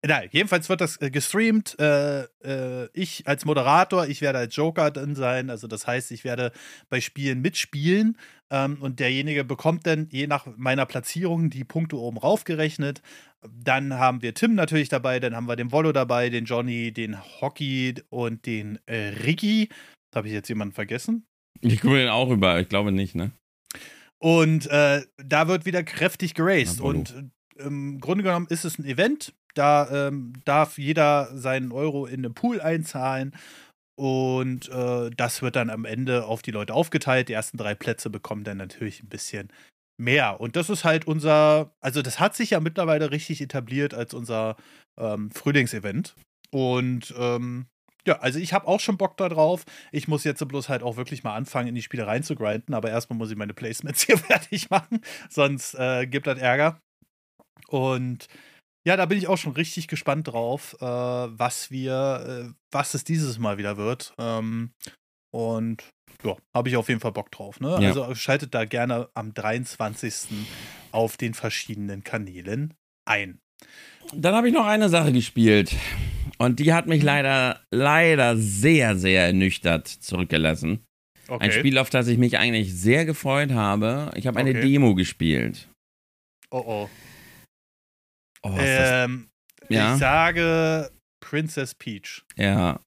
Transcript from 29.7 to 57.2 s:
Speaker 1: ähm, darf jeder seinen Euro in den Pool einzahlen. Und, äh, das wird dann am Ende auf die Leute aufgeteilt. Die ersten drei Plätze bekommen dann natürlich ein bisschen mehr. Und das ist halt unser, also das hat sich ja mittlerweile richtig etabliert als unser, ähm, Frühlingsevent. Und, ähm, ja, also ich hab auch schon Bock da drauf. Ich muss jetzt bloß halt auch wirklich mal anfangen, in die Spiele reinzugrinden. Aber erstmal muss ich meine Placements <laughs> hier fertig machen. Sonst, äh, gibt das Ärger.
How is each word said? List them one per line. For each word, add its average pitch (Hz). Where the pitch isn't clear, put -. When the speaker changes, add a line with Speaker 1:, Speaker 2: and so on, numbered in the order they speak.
Speaker 1:
ähm, 131
darf 147
jeder 147
seinen 131
Euro 139
in 131
den 117
Pool 233
einzahlen. 143
Und, 131
äh, 123
das 123
wird 123
dann 117
am 110
Ende 123
auf 110
die 117
Leute 104
aufgeteilt. 139
Die 117
ersten 110
drei 104
Plätze -
bekommen 104
dann 101
natürlich 98
ein 107
bisschen 101
mehr. 120
Und 117
das 175
ist 196
halt 160
unser, 151
also 139
das 131
hat 202
sich 226
ja 180
mittlerweile 160
richtig 151
etabliert 135
als 117
unser, 113
ähm, 107
Frühlingsevent. 120
Und, 127
ähm, 123
ja, 180
also 131
ich 175
hab -
auch 196
schon 208
Bock 190
da 185
drauf. 165
Ich 147
muss 151
jetzt 147
bloß 135
halt 123
auch 120
wirklich 123
mal 107
anfangen, 120
in 120
die 117
Spiele 113
reinzugrinden. 113
Aber 110
erstmal 117
muss 110
ich 107
meine 104
Placements -
<laughs> -
hier 233
fertig -
machen. 196
Sonst, 143
äh, 127
gibt 131
das 131
Ärger. 139